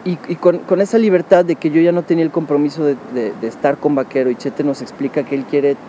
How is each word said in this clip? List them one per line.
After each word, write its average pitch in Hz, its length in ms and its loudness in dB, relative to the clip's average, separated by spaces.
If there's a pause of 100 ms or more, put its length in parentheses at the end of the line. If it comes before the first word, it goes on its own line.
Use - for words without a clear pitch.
Y, 180 140 -2 (100)
y 170 80 -4
con, 175 220 2
con 185 220 0
esa 202 180 2
libertad 180 460 4
de 170 120 0
que 160 140 -2
yo 156 100 2
ya 170 100 4
no 175 120 0
tenía 165 220 0
el 156 60 -2
compromiso 147 540 -2
de, 143 120 0 (160)
de, 113 280 -4
de 110 80 -4
estar 139 280 -2
con 147 200 0
Vaquero, 131 340 0
y 120 60 -2
Chete - 260 -6
nos 143 180 -2
explica 135 440 -6
que 139 100 -6
él 135 100 -4
quiere 143 320 0 (120)